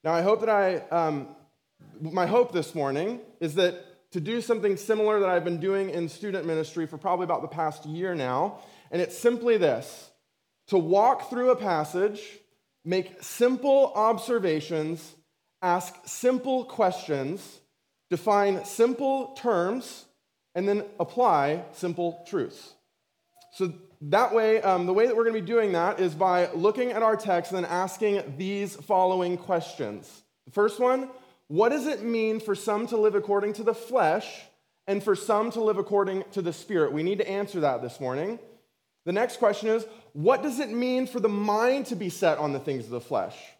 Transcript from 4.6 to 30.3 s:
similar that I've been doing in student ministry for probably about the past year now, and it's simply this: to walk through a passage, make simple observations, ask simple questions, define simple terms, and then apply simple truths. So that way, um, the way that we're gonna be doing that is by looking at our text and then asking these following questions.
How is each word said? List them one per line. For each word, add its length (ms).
similar 440
that 80
I've 160
been 160
doing 300
in 180
student 360
ministry 420
for 120
probably 240
about 200
the 40
past 400
year 300
now, 420
and 100
it's 160
simply 420
this: 520
to 100
walk 540
through 200
a 60
passage, 840
make 380
simple 720
observations, 1200
ask 320
simple 600
questions, 960
define 540
simple 720
terms, 680
and 140
then 160
apply 720
simple 540
truths. 480
So 180
that 320
way, 260
um, 240
the 80
way 140
that 100
we're 80
gonna 80
be 80
doing 320
that 260
is 160
by 380
looking 400
at 100
our 140
text 360
and 120
then 60
asking 680
these 400
following 600
questions. 840